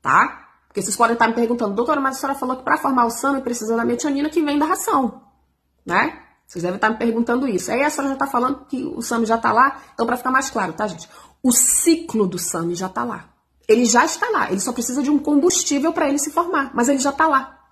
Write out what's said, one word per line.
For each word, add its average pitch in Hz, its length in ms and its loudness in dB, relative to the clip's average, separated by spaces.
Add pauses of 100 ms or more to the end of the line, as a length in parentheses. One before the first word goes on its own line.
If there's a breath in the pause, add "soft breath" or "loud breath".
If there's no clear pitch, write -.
tá? 175 480 2 (200)
Porque - 120 -6
vocês 190 160 -4
podem 233 180 4
estar 233 120 4
me 226 80 0
perguntando, 233 400 0
"Doutora, 247 260 0
mas 269 160 -2
a - 40 -10
senhora 269 180 -4
falou 262 180 -4
que 254 60 -14
pra - 140 2
formar 254 280 0
o 226 60 0
sami 269 300 -2
precisa 233 360 -4
da 233 80 0
metionina 277 460 -2
que 339 100 0
vem 294 160 0
da 294 100 2
ração, 285 560 -2 (640)
né?" 214 360 -2 (260)
Vocês 170 160 -10
devem 180 140 -4
estar 214 140 0
me 226 80 -4
perguntando 240 500 0
isso. 185 200 -4
Aí 247 140 0
a 294 80 2
senhora 277 220 -4
já 269 40 -4
tá 277 120 -2
falando 262 380 -2
que 254 180 -6
o - 180 -8
sami 233 240 0
já 226 120 2
tá 226 140 0
lá, 262 300 4 (100)
então 233 140 -2
pra 240 100 -2
ficar 254 140 -4
mais 269 200 0
claro, 190 220 -4
tá, 214 140 -4
gente? 185 220 -10 (340 loud breath)
O 254 80 4
ciclo 240 760 2
do 175 100 -6
sami 170 380 -4
já 185 120 -6
tá 214 140 -6
lá. - 260 -10 (400)
Ele 233 160 6
já 233 200 6
está 415 260 -2
lá, - 220 0
ele 190 80 -2
só 247 120 -4
precisa 247 300 -2
de 269 80 0
um 294 80 4
combustível 294 760 2
pra 320 160 0
ele 277 100 0
se 302 120 -4
formar, 330 420 -2
mas 240 160 2
ele 277 100 4
já 277 120 0
tá 320 160 2
lá 269 320 0 (140)